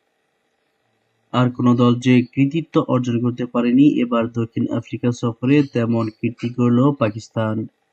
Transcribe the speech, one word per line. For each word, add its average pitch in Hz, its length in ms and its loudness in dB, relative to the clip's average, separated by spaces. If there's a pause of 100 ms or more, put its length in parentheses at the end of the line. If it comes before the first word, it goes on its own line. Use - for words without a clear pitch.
(1300)
আর 127 180 2
কোনো 123 240 0
দল 120 240 4
যে 127 160 2 (160)
কৃতিত্ব 139 440 -2 (120)
অর্জন 123 340 -2
করতে 123 240 -4
পারেনি, 123 400 2 (140)
এবার 120 240 0 (100)
দক্ষিণ 117 400 -4
আফ্রিকা 117 380 -6
সফরে 123 440 -2 (180)
তেমন 117 360 -2
কীর্তি 117 400 -6
গড়ল 120 300 0 (120)
পাকিস্তান। 110 640 -4 (380)